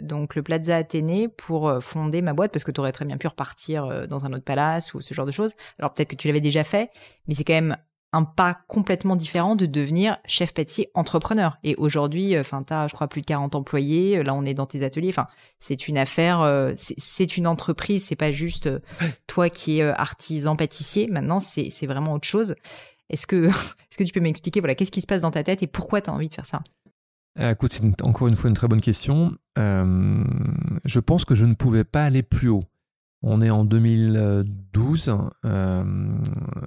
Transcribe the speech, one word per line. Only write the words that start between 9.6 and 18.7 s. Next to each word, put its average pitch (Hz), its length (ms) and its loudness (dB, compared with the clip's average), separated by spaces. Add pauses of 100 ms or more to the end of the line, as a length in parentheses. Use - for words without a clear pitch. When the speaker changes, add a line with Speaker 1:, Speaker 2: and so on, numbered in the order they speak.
Speaker 1:
devenir 156 580 0
chef - 300 -2
pâtissier - 400 -4
entrepreneur. 170 680 0
Et 151 140 0
aujourd'hui, 156 580 2
euh, 147 80 2
'fin, 135 200 -6
t'as, 151 260 -2
je - 60 -10
crois, 147 140 -4
plus 147 120 -8
de 139 60 -8
quarante 143 280 -2
employés. 151 640 2
Euh, 160 60 2
là, 139 100 0
on 139 140 -2
est 139 80 -2
dans 135 100 -2
tes 135 200 -4
ateliers. 156 260 -2
Enfin, 175 160 -2 (320)
c'est - 280 -8
une 147 120 0
affaire, 165 420 2
euh, 139 360 2
c'est, - 200 -8
c'est - 400 -2
une 175 100 0
entreprise. 175 600 -2
C'est - 100 -6
pas 151 160 0
juste, 160 360 -4
euh, 139 100 -2 (240)